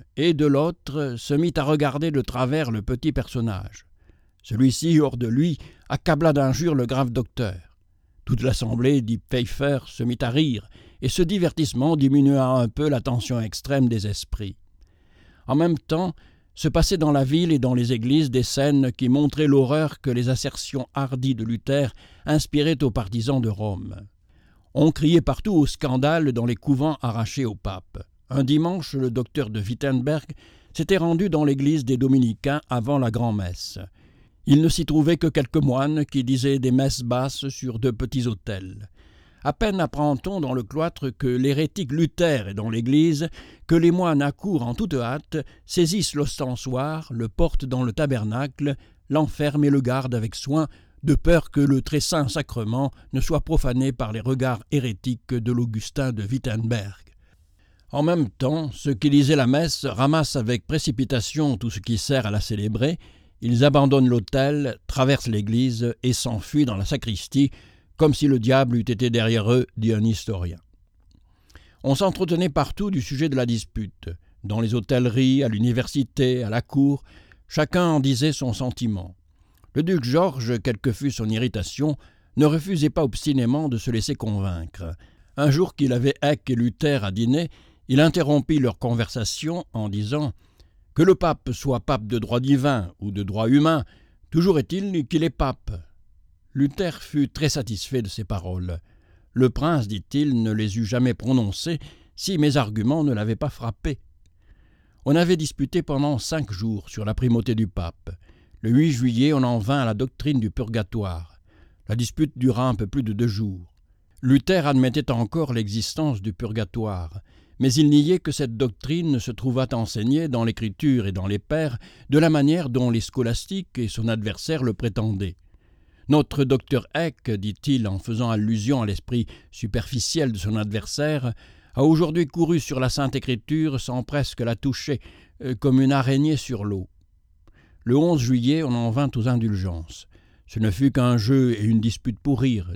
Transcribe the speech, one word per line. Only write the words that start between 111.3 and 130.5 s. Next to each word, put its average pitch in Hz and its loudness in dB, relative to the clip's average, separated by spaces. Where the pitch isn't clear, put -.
La 107 -2
dispute 120 -2
dura 123 0
un 123 0
peu 104 -4
plus 135 -2
de 110 -4
deux 117 0
jours. 98 -6
Luther 139 4
admettait 135 2
encore 127 -2
l'existence 113 -2
du 104 -4
purgatoire, 101 -6
mais 131 4
il 147 6
niait 147 6
que 156 -4
cette 117 -4
doctrine 139 -2
ne 127 2
se 123 -8
trouvât 127 -2
enseignée 120 -2
dans 120 -2
l'Écriture 113 0
et 98 -2
dans 92 -4
les 101 -2
pères 151 -4
de 139 4
la 160 6
manière 151 2
dont 123 0
les 113 0
scolastiques 131 -4
et 117 -4
son 110 -4
adversaire 110 -4
le 165 -2
prétendaient. « 104 -4
Notre 143 4
docteur 127 0
Eck, 156 -4
dit-il 107 -2
en 98 -4
faisant 117 -2
allusion 110 0
à 113 -2
l'esprit 107 -4
superficiel 123 -4
de 107 -6
son 101 -4